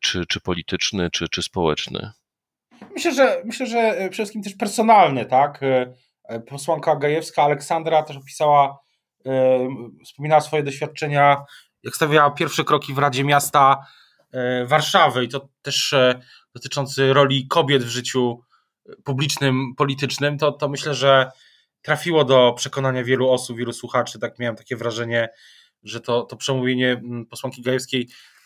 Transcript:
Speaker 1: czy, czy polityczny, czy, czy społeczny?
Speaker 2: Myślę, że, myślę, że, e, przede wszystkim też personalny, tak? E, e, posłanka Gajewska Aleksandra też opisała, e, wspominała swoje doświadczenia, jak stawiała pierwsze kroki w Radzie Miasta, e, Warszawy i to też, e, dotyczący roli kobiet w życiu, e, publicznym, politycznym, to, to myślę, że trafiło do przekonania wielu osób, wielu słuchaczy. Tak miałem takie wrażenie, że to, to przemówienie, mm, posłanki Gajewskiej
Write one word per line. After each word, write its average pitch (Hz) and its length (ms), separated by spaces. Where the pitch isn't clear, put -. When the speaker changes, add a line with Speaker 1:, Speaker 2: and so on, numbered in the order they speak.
Speaker 1:
czy, - 260
czy - 140
polityczny, 87 680
czy, - 180
czy - 140
społeczny? 85 680
Speaker 2:
Myślę, 330 200
że, 233 300
myślę, 233 220
że, 226 120
e, 220 160
przede 185 160
wszystkim 208 320
też 196 120
personalny, 202 720
tak? 143 360
E, 127 320
e, 117 160
posłanka 147 560
Gajewska 151 460
Aleksandra 156 600
też 147 140
opisała, 143 600
e, 131 420
wspominała 151 360
swoje 151 220
doświadczenia, 143 840
jak 117 140
stawiała 151 340
pierwsze 147 340
kroki 147 300
w 131 40
Radzie 139 260
Miasta, 139 640
e, 127 340
Warszawy 147 580
i 120 40
to 135 200
też, - 300
e, 127 280
dotyczący 135 580
roli 135 360
kobiet 139 360
w 120 40
życiu, 120 540
e, - 40
publicznym, 135 720
politycznym, 139 600
to, 147 140
to - 160
myślę, 143 260
że 131 360
trafiło 156 420
do 123 320
przekonania 127 480
wielu 127 260
osób, 123 260
wielu 117 160
słuchaczy. 120 460
Tak 117 200
miałem 120 180
takie - 200
wrażenie, 113 520
że 110 180
to, 120 220
to - 140
przemówienie, 127 560
mm, 120 340
posłanki - 360
Gajewskiej 127 460